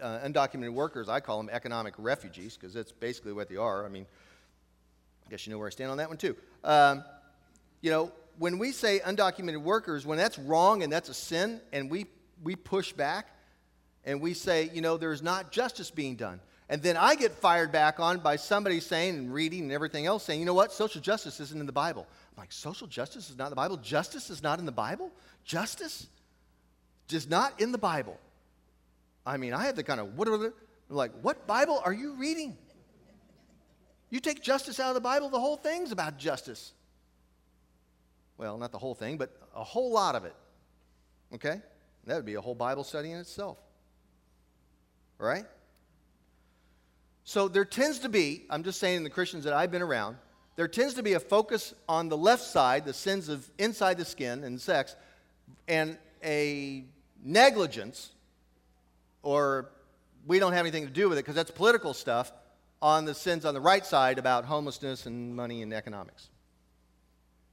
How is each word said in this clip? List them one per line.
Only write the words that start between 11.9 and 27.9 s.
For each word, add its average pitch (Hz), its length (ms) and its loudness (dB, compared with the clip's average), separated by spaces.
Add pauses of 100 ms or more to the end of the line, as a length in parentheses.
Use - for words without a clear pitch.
we 190 160 -4 (360)
we 175 140 -4
push 190 360 -2
back 151 360 -4 (760)
and 139 160 -2
we 170 140 -2
say, 165 380 2
you 165 80 -6
know, 165 160 2
"There's 156 260 -4
not 180 300 -2
justice 240 380 -2
being 135 260 -6
done." 98 240 -8 (280)
And 147 140 -2
then 170 140 2
I 220 180 8
get 269 180 2
fired 170 380 4
back 156 300 4
on 175 180 2
by 151 180 2
somebody 196 440 0
saying 170 360 0
and 127 160 -6
reading 160 300 -2
and 139 100 -4
everything 151 340 -4
else 202 180 0
saying, 156 160 -2
"You 170 60 -2
know 180 80 2
what? 208 180 6
Social 214 280 -2
justice 185 380 -2
isn't 151 220 -8
in 143 60 -6
the 135 60 -6
Bible." 139 380 -2
I'm - 320 -20
like, 90 100 -20
"Social 185 340 -12
justice 143 440 -10
is 127 60 -18
not 131 100 -6
in 147 40 -8
the 135 60 -8
Bible? 170 200 0
Justice 151 540 -4
is - 120 -10
not 156 160 0
in 175 80 -6
the 135 60 -6
Bible? 165 400 -4 (320)
Justice - 640 -6 (1000)
is 147 180 -2
not 214 320 2
in 233 120 2
the 240 60 -2
Bible." 151 400 -2 (1040)